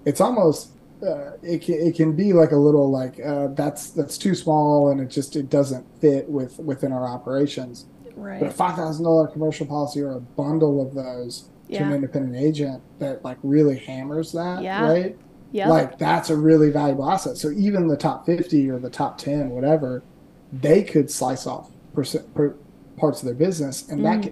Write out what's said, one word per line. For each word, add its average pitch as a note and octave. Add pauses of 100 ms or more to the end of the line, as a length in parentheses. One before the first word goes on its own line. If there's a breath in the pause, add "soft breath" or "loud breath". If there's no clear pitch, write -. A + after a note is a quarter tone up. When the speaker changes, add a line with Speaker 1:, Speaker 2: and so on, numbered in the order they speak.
Speaker 1:
it's C#3+
almost, G3 (340)
uh, C#3+ (100)
it E3+
can, E3+
it D#3+
can D#3+
be, F#3
like, D#3+
a D3+
little, C#3+
like, C3
uh, C#3+
"That's, -
that's -
too F#3+
small, D3
and C#3
it B2+
just, -
it C3+
doesn't C3+ (160)
fit C#3
with, C3+
within C#3+
our B2+
operations." B2+ (300)
Speaker 2:
Right. G3+
Speaker 1:
But F#3+
a -
five F3+
thousand D#3+
dollar D#3+
commercial D#3
policy C#3+
or C#3
a B2+
bundle C#3+
of C3
those B2+ (220)
to -
an D3
Speaker 2:
Yeah. C#3+
Speaker 1:
independent C3+
agent C#3+ (160)
that, C3+
like, B2+
really C#3+
hammers C#3+
that, F3+
Speaker 2:
Yeah. D3+
Speaker 1:
right? F3+ (340)
Speaker 2:
Yep. F#3+
Speaker 1:
Like, D#3+
that's D#3+
a D#3+
really D3+
valuable C#3+
asset. D#3+
So D#3
even G3
the D3
top C#3+
fifty E3
or B2+
the B2
top B2+
ten, C#3+
whatever, B2+ (500)
they C#3+
could D3
slice C3
off - (240)
percent, -
per, D3 (420)
parts D3
of C3
their A#2+
business, D3
and D3
that G#3
c-, F#3+